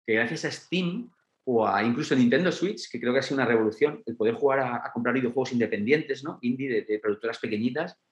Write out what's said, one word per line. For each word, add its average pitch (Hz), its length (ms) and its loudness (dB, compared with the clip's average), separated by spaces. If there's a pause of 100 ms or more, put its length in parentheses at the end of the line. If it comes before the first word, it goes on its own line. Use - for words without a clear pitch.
que 113 100 0
gracias 120 280 0
a 165 80 -4
Steam 180 580 -4 (360)
o 117 200 2
a 98 180 2
incluso 127 320 0
Nintendo 131 360 4
Switch, - 400 -4
que 123 80 -8
creo 120 140 0
que 123 60 2
ha - 20 4
sido 139 160 -4
una 131 80 2
revolución, 113 600 2
el - 120 -8
poder 113 180 2
jugar 135 240 2
a, 123 160 -2 (100)
a 117 60 -12
comprar 120 240 0
videojuegos 127 380 0
independientes, 123 720 0
¿no? 170 180 -8
Indie, 127 280 -2
de, 110 120 0
de 107 180 -2
productoras 110 400 -4
pequeñitas. 123 580 -4 (140)